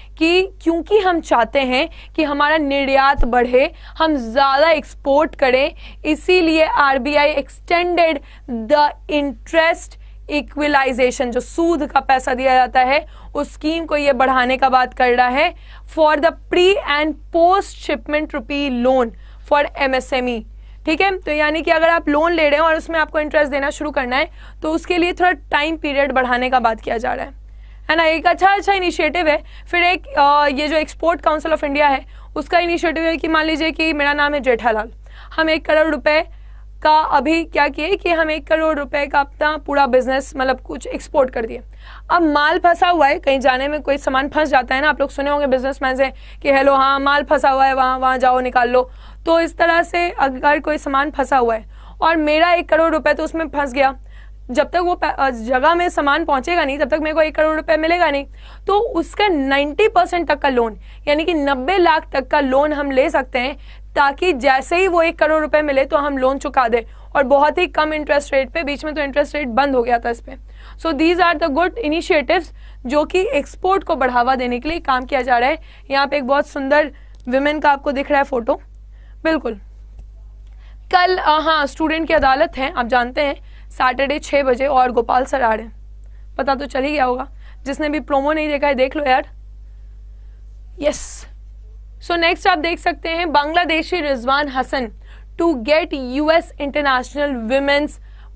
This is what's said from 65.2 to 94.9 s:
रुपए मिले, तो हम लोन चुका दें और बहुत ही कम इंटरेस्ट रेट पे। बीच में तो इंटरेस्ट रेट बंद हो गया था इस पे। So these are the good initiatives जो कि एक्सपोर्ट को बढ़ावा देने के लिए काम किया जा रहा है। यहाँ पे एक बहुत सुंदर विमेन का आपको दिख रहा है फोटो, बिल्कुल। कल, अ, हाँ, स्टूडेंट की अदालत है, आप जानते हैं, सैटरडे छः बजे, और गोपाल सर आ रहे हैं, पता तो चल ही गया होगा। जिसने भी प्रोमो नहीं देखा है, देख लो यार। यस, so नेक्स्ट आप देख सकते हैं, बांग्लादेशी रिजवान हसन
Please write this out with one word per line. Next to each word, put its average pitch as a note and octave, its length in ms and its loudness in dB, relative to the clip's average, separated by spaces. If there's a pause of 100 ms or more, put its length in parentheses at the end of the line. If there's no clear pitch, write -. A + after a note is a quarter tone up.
रुपए D4+ 200 0
मिले, C#4 220 0
तो D4 120 -2
हम C#4+ 220 -2
लोन C4 200 0
चुका C4+ 300 0
दें A#3 140 0 (340)
और D4 60 4
बहुत C#4+ 360 4
ही F4+ 80 2
कम D#4 280 -2
इंटरेस्ट D4 400 -2
रेट C4+ 160 0
पे। E4 120 -6
बीच C#4+ 220 -6
में D4+ 100 -6
तो D4+ 60 -4
इंटरेस्ट C#4+ 360 -2
रेट D4 120 -4
बंद C4 260 2
हो B3 80 2
गया A#3+ 160 0
था A#3+ 120 -4
इस A#3 100 -6
पे। C4 160 -18 (420)
So - 140 -8
these E4 280 2
are E4+ 220 2
the E4 160 0
good F4 120 0 (160)
initiatives D#4 680 0 (320)
जो D4 180 0
कि F4 160 -2 (120)
एक्सपोर्ट F4+ 520 -2
को E4 120 -2
बढ़ावा B3 380 0
देने B3 260 -4
के D4 80 -8
लिए E4 120 -4
काम B3+ 240 -2
किया B3+ 180 -2
जा B3 160 2
रहा B3 120 2
है। D#4 80 -2 (320)
यहाँ C4+ 160 2
पे C#4+ 100 -4
एक C#4 100 -2
बहुत C#4 220 0
सुंदर C#4+ 440 0 (360)
विमेन C#4+ 320 0
का D4 100 4
आपको C#4+ 220 0
दिख C4+ 180 -4
रहा C#4+ 80 2
है C#4 60 2
फोटो, C4+ 360 -2 (640)
बिल्कुल। C4 360 -2 (1300)
कल, F4+ 220 4
अ, D#4 240 2
हाँ, D4+ 260 0
स्टूडेंट D#4+ 420 -2
की E4 60 2
अदालत C#4+ 420 2
है, C4+ 200 -4
आप B3 100 -2
जानते B3 340 0
हैं, C#4+ 140 0 (360)
सैटरडे C4+ 480 0
छः C#4+ 240 0
बजे, C4 240 2
और B3+ 240 2
गोपाल B3 340 0
सर C4 180 -2
आ A3 120 2
रहे A3 120 -6
हैं, - 100 -18 (600)
पता C4+ 180 -2
तो C#4 120 -6
चल C4 160 -4
ही D4 100 -2
गया D4 120 0
होगा। B3+ 240 -4 (360)
जिसने C#4 240 -4
भी D4+ 120 -2
प्रोमो C#4 320 0
नहीं D#4 160 -2
देखा C#4+ 180 -2
है, C#4+ 80 2
देख C4 220 -2
लो D4 80 -4
यार। C4 260 0 (1500)
यस, - 480 -6 (800)
so F4 120 -2
नेक्स्ट E4+ 300 0
आप F4+ 120 2
देख E4+ 200 -4
सकते - 300 -4
हैं, E4 240 -2
बांग्लादेशी D#4+ 680 0
रिजवान C#4 480 -2
हसन C4 400 -4 (520)